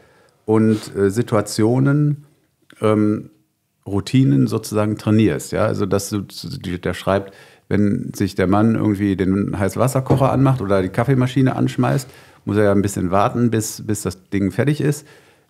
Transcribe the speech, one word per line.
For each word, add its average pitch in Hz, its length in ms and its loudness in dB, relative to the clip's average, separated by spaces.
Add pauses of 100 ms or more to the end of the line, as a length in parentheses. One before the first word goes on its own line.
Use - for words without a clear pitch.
(460)
und, 110 500 2
äh, 98 140 2
Situationen 127 1120 0 (580)
ähm, 107 480 0 (560)
Routinen 131 640 2
sozusagen 107 500 -2
trainierst. 107 540 2
Ja? 90 140 0
Also, 104 200 -2
dass 98 240 -2
du, 104 120 -4
der 90 720 -8
schreibt, 98 400 -2 (360)
wenn 101 440 0
sich 98 220 -4
der 95 120 0
Mann 107 280 2
irgendwie 101 400 0
den 95 420 -2
Heißwasserkocher 131 720 0
anmacht 131 300 2
oder 98 200 2
die 92 80 -2
Kaffeemaschine 127 680 0
anschmeißt, 131 520 -2 (380)
muss 104 120 0
er 107 60 4
ja 101 80 4
ein 101 100 4
bisschen 92 300 -2
warten, 117 400 2
bis, 110 340 -4
bis 107 180 -4
das - 260 -8
Ding 98 220 0
fertig 139 300 0
ist, 147 240 -2 (440)